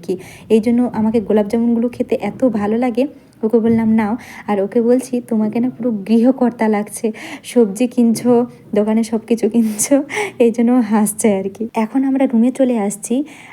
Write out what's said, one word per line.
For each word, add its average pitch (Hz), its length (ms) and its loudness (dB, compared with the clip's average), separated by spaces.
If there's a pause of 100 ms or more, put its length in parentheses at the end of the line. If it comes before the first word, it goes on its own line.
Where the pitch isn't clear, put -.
কি। 185 140 -4 (320)
এই 220 120 4
জন্য 240 320 2
আমাকে 220 280 0
গোলাপ 208 280 2
জামুনগুলো 233 400 0
খেতে 240 320 -4
এত 202 240 -4
ভালো 214 340 0
লাগে। 247 280 0 (360)
ওকে 226 160 2
বললাম, 226 340 2
"নাও।" 220 240 0 (300)
আর 208 140 -2
ওকে 202 220 0
বলছি, 247 460 0
"তোমাকে 214 320 -2
না 247 100 -2
পুরো 247 200 -6
গৃহকর্তা 226 760 0
লাগছে, 208 440 -2 (300)
সবজি 226 440 0
কিনছো, 240 600 2 (280)
দোকানে 214 280 2
সব 226 240 -4
কিছু 220 220 0
কিনছো।" 220 540 2 (360)
এই 240 120 4
জন্য 233 220 2
ও 254 80 4
হাসছে 214 540 0
আর 190 140 -2
কি। 220 260 -8
এখন 226 300 -2
আমরা 269 220 0
রুমে 240 240 2
চলে 254 280 0
আসছি, 233 460 -2 (280)